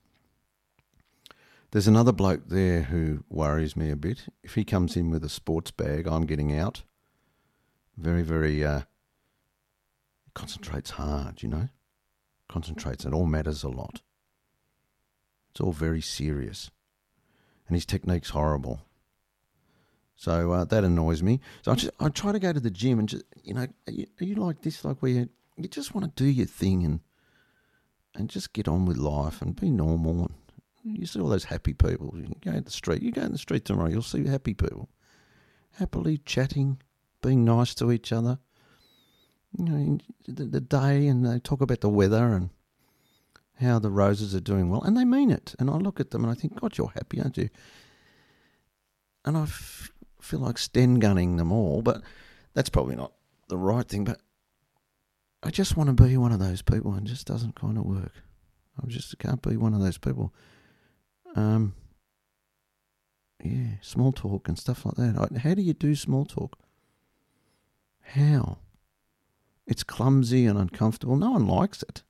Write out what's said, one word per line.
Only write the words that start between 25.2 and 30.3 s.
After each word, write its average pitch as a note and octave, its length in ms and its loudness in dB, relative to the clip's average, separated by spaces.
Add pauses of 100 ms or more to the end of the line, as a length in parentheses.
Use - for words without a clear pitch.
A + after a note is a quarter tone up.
you D#3+ 100 -8
just - 260 -10
wanna F#3+ 220 -4
do C3 100 0
your B2+ 200 4
thing F#2 380 0
and, D#2+ 160 0 (1160)
and G2+ 140 -6
just - 240 -10
get G#2 140 -4
on F2+ 180 2
with E2+ 120 0
life D2 440 -2
and - 140 -4
be F#3+ 140 -2
normal. E2 600 0 (520)